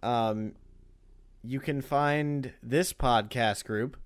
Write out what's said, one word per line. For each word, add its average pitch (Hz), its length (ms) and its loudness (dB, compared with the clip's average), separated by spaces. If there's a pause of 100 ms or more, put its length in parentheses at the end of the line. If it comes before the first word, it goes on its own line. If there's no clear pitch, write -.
Um, 110 520 0 (880)
you 127 160 -6
can 143 220 -4
find 147 720 0 (100)
this 139 300 0
podcast 113 720 2
group 113 400 -2